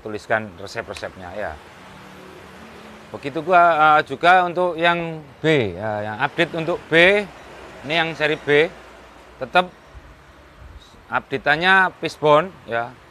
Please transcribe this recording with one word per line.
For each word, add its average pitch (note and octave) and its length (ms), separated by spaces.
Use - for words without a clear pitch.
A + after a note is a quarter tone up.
tuliskan A2 560
resep-resepnya F#2+ 720
ya. F#2+ 220
Begitu C#3 260
gua, D#3+ 560
eh, D#3 80
juga F3 400
untuk F3 300
yang E3 480
B, C#3+ 340
ya, G#2+ 400
yang G#2+ 60
update C#3+ 380
untuk D#3+ 200
B, F#3 320
ini D3 80
yang E3 160
seri D3+ 240
B, D3 320
tetap F3+ 320
update-annya E3 960
fishbone D3+ 480
ya. A#2 240